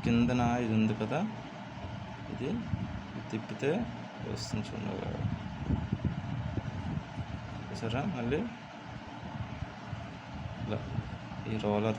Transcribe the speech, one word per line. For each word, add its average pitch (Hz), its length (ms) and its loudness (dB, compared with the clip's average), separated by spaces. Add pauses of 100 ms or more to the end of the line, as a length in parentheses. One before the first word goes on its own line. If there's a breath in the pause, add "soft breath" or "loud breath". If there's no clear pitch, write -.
కిందన 120 380 8 (220)
ఇది 110 160 4
ఉంది 107 220 6
కదా, 120 180 4 (1120)
ఇది 127 160 -2 (800)
తిప్పితే 113 400 0 (640)
వస్తుంది - 360 -2
చూడండి. 104 540 -2 (2500)
చూసారా? 117 320 0 (160)
మళ్ళీ 123 220 2 (2250)
ఇలా 104 140 0 (720)
ఈ 110 140 2
రోలర్ 104 340 6